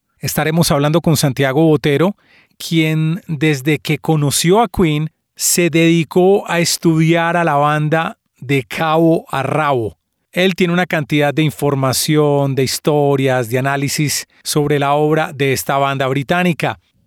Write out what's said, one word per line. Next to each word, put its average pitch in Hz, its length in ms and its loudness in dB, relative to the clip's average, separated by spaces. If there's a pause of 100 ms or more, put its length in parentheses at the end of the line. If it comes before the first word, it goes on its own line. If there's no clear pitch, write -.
(180)
Estaremos 156 520 -2
hablando 151 320 2
con 156 160 2
Santiago 139 480 2
Botero, 156 500 2 (400)
quien 156 720 -2
desde 151 500 -2
que 151 200 -4
conoció 160 640 0
a 220 60 0
Queen 156 420 -2 (260)
se - 320 0
dedicó 170 800 2
a 170 120 -2
estudiar 165 760 0
a 175 60 0
la 156 140 0
banda 151 640 0 (200)
de 135 240 -2
cabo 165 680 0
a 135 140 -4
rabo. 135 560 -2 (320)
Él 185 240 0
tiene 170 180 0
una 175 140 0
cantidad 147 480 -2
de 156 80 0
información, 143 1120 0
de 135 80 0
historias, 135 880 0
de 127 80 -2
análisis 139 680 -2 (160)
sobre 147 340 0
la 143 160 0
obra 151 400 0
de 135 180 0
esta 139 240 -2
banda 139 300 0
británica. 147 720 -2 (280)